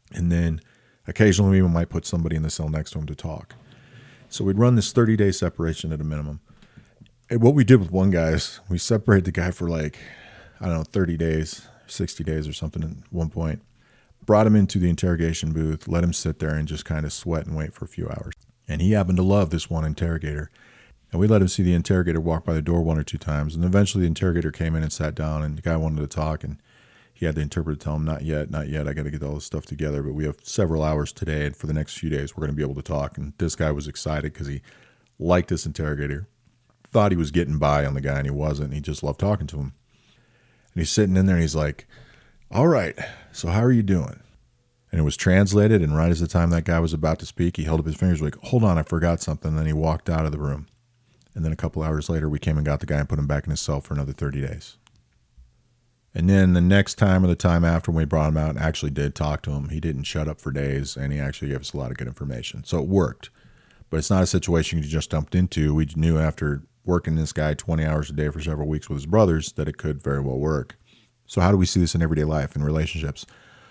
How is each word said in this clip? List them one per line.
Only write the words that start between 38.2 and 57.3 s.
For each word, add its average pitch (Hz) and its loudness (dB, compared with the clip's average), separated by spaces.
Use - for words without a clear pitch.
he 69 -4
wasn't. 71 -2
And 67 -8
he 76 -6
just - -8
loved 71 -4
talking 95 0
to 82 -10
him. 69 -6
And 90 -2
he's 85 -2
sitting 98 2
in 95 6
there, 92 4
and 85 4
he's 78 -2
like, 73 -4
"All 135 2
right, 113 0
so - -8
how 104 2
are 127 4
you 117 4
doing?" 87 0
And 85 0
it 78 4
was 71 0
translated, 101 4
and 76 2
right 82 4
as 80 2
the 82 0
time 85 2
that 85 2
guy 85 2
was 82 0
about 78 0
to - -14
speak, - -2
he 80 -4
held 80 2
up 76 -2
his 78 -4
fingers 87 2
like, 73 -2
"Hold - 0
on, 92 4
I 78 2
forgot 85 0
something." 78 -4
And 78 0
then 78 0
he 78 0
walked 78 0
out 80 0
of 76 -2
the 76 -4
room. 73 -6
And 87 -6
then 80 0
a 78 -4
couple 78 -4
hours 78 -2
later, 78 -2
we 73 -2
came 78 0
and 76 0
got 73 0
the - -8
guy 76 0
and 71 -2
put 76 -2
him 71 -2
back 73 -2
in 73 -2
his 73 -4
cell 71 -4
for - -10
another 69 -4
thirty 69 -4
days. - -8
And 85 2
then 95 6
the 87 4
next 95 4
time 92 4
or - 4
the 85 2